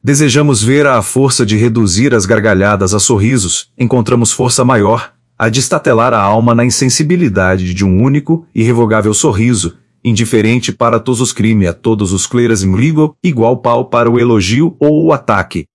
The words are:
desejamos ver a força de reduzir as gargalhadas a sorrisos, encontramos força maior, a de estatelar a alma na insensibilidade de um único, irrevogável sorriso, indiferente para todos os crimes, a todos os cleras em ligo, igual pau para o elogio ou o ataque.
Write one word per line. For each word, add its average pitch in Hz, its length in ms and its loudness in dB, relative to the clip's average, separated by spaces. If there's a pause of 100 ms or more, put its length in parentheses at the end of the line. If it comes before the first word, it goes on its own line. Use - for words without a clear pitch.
desejamos 139 580 2
ver 135 240 2
a 127 160 2
força 131 420 0
de 104 140 0
reduzir 113 560 0
as 98 140 0
gargalhadas 101 680 0
a 104 60 -2
sorrisos, 107 760 -2
encontramos 120 540 0
força 127 320 -2
maior, 117 480 0 (260)
a 113 120 0
de 113 100 -2
estatelar 123 540 0
a 107 80 2
alma 113 320 2
na 120 100 2
insensibilidade 113 1080 0
de 95 100 -2
um 95 180 2
único, 147 520 0
irrevogável 110 600 0
sorriso, 110 640 -2 (280)
indiferente 113 680 0
para 117 280 -2
todos 120 220 -4
os 120 100 -2
crimes, 104 380 0
a 82 40 -6
todos 104 380 -2
os 95 140 -2
cleras 113 380 0
em 92 120 0
ligo, 151 480 0
igual 123 340 0
pau 120 280 -2
para 117 240 0
o 120 100 0
elogio 120 600 0
ou 151 260 2
o 160 80 2
ataque. 95 600 -4